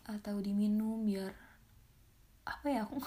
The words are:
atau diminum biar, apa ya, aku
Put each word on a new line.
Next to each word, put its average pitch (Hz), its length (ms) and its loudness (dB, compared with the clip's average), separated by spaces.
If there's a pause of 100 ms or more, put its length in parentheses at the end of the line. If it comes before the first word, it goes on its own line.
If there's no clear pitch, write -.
atau 208 400 -4
diminum 214 640 2
biar, 190 320 0 (1040)
apa - 240 -6
ya, 254 160 2
aku 208 240 -4